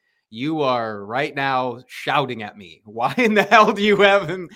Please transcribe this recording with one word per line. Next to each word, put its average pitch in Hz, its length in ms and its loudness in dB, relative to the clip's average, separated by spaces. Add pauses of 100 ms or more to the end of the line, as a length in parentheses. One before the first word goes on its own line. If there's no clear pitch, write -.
(300)
you 147 300 -6
are 117 440 -2
right 135 300 -6
now 127 540 -4
shouting 127 560 -4
at 101 120 -16
me. 87 260 -20
<laughs> - 20 -20
Why 117 340 -6
in 226 160 2
the 202 80 4
hell 214 300 6
do 202 100 -4
you 208 140 4
have 196 320 4
him 180 280 -10